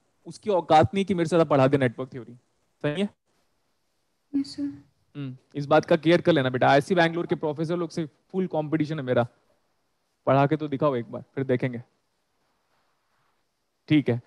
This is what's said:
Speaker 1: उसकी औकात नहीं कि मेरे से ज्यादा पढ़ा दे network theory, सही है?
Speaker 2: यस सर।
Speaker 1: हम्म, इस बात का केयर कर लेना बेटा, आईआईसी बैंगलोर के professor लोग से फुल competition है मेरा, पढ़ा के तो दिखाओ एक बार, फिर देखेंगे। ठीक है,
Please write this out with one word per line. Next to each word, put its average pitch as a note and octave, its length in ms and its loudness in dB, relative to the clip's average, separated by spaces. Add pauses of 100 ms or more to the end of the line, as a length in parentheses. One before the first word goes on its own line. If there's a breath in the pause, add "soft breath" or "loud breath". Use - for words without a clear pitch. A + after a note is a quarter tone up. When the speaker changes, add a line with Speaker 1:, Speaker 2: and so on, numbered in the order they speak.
(260)
Speaker 1:
उसकी - 240 -10
औकात E3+ 440 4
नहीं G3 100 0
कि F#3 100 -2
मेरे E3+ 120 -2
से F3 100 0
ज्यादा E3 140 4
पढ़ा C3 180 4
दे C#3 100 2
network B2+ 340 -4
theory, A#2+ 220 -16 (500)
सही D3 180 -4
है? G3+ 60 -4 (1200)
Speaker 2:
यस C#4 240 -6
सर। D4 60 -10 (540)
Speaker 1:
हम्म, C3+ 200 -12 (180)
इस D3 120 -2
बात D#3 180 4
का E3 120 2
केयर D#3+ 240 2
कर E3+ 120 2
लेना C3+ 180 2
बेटा, B2+ 180 2
आईआईसी C#3 260 4
बैंगलोर E3 320 0
के E3+ 80 -2
professor D#3 420 -4
लोग E3+ 140 -6
से E3+ 140 -6 (280)
फुल F#3+ 140 -2
competition D#3 520 -4
है C3+ 60 -6
मेरा, B2 220 0 (1000)
पढ़ा C3+ 200 4
के D#3 100 0
तो D3+ 120 -6
दिखाओ C#3+ 280 -2
एक A#2 160 -8
बार, B2+ 120 -12 (100)
फिर C3+ 100 -6
देखेंगे। B2 380 -4 (2000)
ठीक D3+ 200 2
है, A#2+ 180 -2